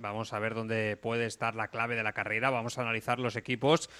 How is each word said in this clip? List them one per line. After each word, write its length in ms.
Vamos 320
a 60
ver 140
dónde 440
puede 280
estar 300
la 140
clave 260
de 80
la 80
carrera. 380
Vamos 280
a 40
analizar 360
los 200
equipos. 520